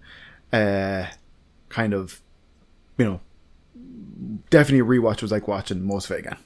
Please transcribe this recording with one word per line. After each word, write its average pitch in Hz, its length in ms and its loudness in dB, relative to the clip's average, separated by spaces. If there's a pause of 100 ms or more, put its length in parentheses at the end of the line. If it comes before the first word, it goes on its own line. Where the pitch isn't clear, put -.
(520)
uh, 98 540 0 (640)
kind 110 240 0
of, 95 260 -4 (800)
you 120 80 4
know, 95 140 -4 (1300)
definitely 143 300 6
a 123 200 4
rewatch 110 220 0
was 104 100 -2
like 104 160 -2
watching 98 340 -4
most 98 280 -4
of 90 60 -6
it - 100 -8
again. - 200 -10